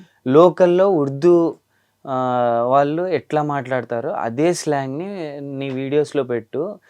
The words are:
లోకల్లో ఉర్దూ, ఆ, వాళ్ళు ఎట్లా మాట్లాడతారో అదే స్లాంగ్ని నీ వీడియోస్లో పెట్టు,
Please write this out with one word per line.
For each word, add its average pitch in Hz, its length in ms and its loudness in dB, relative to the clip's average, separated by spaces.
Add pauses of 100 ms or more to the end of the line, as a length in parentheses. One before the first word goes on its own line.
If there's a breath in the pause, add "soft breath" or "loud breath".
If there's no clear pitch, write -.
(280 loud breath)
లోకల్లో 175 600 6
ఉర్దూ, 156 640 2 (520)
ఆ, 135 100 -6 (520)
వాళ్ళు 147 380 2
ఎట్లా 151 360 -2
మాట్లాడతారో 127 680 -4
అదే 131 420 -2
స్లాంగ్ని 147 880 -6
నీ 139 300 -8
వీడియోస్లో 135 520 -2
పెట్టు, 127 560 -6 (120)